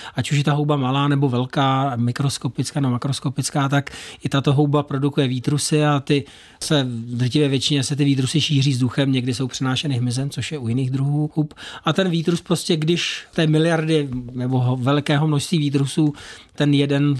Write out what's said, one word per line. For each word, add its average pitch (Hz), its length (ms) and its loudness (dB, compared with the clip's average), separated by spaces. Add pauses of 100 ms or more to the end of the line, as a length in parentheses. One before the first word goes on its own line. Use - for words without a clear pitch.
(160)
ať - 160 -2
už 143 60 2
je 143 60 2
ta 147 100 2
houba 147 240 0
malá 139 300 0
nebo 143 220 2
velká, 135 640 0
mikroskopická 127 840 -2
nebo 131 120 0
makroskopická, 135 760 -2
tak 139 200 0 (340)
i - 60 -4
tato 139 240 2
houba 143 300 2
produkuje 139 440 0
výtrusy 139 580 0
a 147 140 2
ty 139 260 0 (340)
se 147 240 0
v 120 340 -6
drtivé 127 300 2
většině 139 360 0
se 143 120 -4
ty 147 80 0
výtrusy 139 380 2
šíří 143 300 2
vzduchem, 131 400 0
někdy 127 220 0
jsou 131 140 -4
přenášeny 131 500 -2
hmyzem, 123 320 -2
což - 220 -6
je 156 60 -8
u 123 100 -8
jiných 127 240 0
druhů 143 420 0
hub. 151 200 -2 (320)
A 160 80 0
ten 185 160 0
výtrus 170 320 0
prostě, - 360 -2
když 160 460 -2 (100)
té 165 140 2
miliardy 156 640 2 (240)
nebo 127 260 0
ho-, 127 180 2
velkého 143 500 2
množství 147 300 0
výtrusů 143 560 2 (420)
ten 147 180 2
jeden 143 460 2